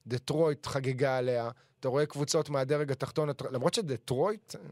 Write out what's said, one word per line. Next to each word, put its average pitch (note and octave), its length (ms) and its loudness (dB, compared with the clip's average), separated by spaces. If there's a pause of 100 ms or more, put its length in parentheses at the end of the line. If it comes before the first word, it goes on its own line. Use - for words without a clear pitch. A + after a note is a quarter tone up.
דטרויט C#3+ 580 2
חגגה C3 520 0
עליה. B2 320 0 (300)
אתה - 80 -2
רואה C#3 180 2
קבוצות C#3+ 440 0
מהדרג C#3+ 420 0
התחתון, D3 380 -2
הת-, C3+ 120 -6 (100)
למרות C3 220 0
שדטרויט, E3 840 -2 (160)